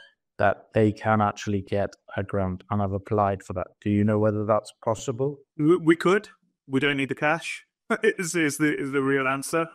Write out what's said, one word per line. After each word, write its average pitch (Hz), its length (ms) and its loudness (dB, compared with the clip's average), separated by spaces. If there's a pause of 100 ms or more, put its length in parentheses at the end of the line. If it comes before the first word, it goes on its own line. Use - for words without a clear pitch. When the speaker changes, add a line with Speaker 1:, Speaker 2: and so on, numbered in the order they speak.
(380)
Speaker 1:
that 101 360 0
they 107 200 4
can 110 260 0
actually 104 420 -2
get 98 280 -2 (260)
a 101 80 -4
grant, 92 460 -4
and 104 120 0
I've 95 120 -2
applied 98 500 -2
for - 100 -12
that. 90 140 -6 (140)
Do 104 80 -4
you 104 160 4
know 107 140 2
whether 107 260 0
that's 107 260 0 (140)
possible? 135 540 -4 (180)
Speaker 2:
We, 156 180 4
we 165 220 4
could. 196 320 0 (360)
We 135 140 -2
don't 143 180 2
need 135 120 -2
the 135 60 -6
cash. - 500 -4 (240)
<laughs> 220 140 -2
Is, 185 340 0
is 147 200 2
the, 151 160 2
is 139 200 -6
the 139 80 0
real 135 260 0
answer. 139 480 -2